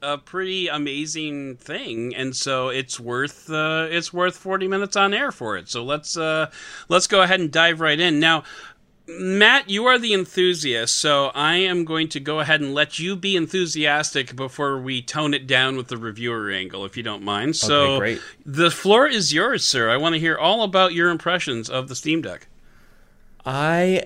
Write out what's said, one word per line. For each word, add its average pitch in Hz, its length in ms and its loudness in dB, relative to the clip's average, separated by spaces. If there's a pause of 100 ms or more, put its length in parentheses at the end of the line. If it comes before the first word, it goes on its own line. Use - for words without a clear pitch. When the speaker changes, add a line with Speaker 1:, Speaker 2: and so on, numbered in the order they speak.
Speaker 1:
a 143 160 -2
pretty 185 500 -4
amazing 147 880 -6
thing, 127 580 -8
and 131 200 -6
so 131 360 -2
it's 131 280 -6
worth, 127 520 -6
uh, 156 400 0
it's 170 240 -4
worth 180 220 0
forty 190 300 -2
minutes 196 300 -2
on 196 180 4
air 269 160 -2
for 107 280 -4
it. 82 100 -12
So 120 160 -6
let's, 147 320 -6
uh, 156 340 0 (380)
let's 180 180 4
go 196 160 4
ahead 185 180 4
and 160 100 0
dive 165 300 4
right 151 200 2
in. 170 180 4
Now, 160 260 4 (640)
Matt, 196 600 4
you 202 180 0
are 254 120 6
the 226 160 0
enthusiast, 160 840 0
so 143 360 2
I 151 220 2
am 180 280 0
going 160 260 -2
to 147 100 -8
go 151 200 -2
ahead 151 220 2
and 139 100 -4
let 147 260 0
you 180 180 -4
be 190 200 -2
enthusiastic 151 1000 -2
before 135 440 -4
we 127 220 -6
tone 151 320 -2
it 135 120 -4
down 131 300 2
with 123 120 -8
the 123 100 -8
reviewer 113 520 -6
angle, 95 360 -6
if 98 100 -16
you 120 60 -8
don't 104 220 -8
mind. 101 260 -2
Speaker 2:
Okay, 160 80 -2
Speaker 1:
So 143 400 2
Speaker 2:
great. 110 220 -2 (260)
Speaker 1:
the 160 240 2
floor 214 360 6
is 190 280 0
yours, 214 300 0
sir. 113 260 2
I 120 80 4
wanna 165 200 0
hear 160 200 0
all 202 240 2
about 185 320 2
your 170 160 2
impressions 156 580 -2
of 131 200 -4
the 131 80 -10
Steam 156 260 -2
Deck. 90 240 -12 (1000)
Speaker 2:
I 165 600 2